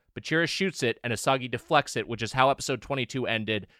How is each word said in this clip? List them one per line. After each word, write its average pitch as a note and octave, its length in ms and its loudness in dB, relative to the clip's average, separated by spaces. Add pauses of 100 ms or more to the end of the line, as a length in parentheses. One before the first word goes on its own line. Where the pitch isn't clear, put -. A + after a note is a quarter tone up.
(180)
Bachira D#3+ 300 0
shoots - 360 -2
it, A2+ 180 0
and A#2+ 100 -2
Isagi B2+ 380 0
deflects C3+ 460 0
it, A2 100 -2
which A2+ 160 -4
is A2 100 -4
how C3 180 6
episode C3+ 300 -2
twenty-two C3 460 -4
ended G#2+ 400 -2 (140)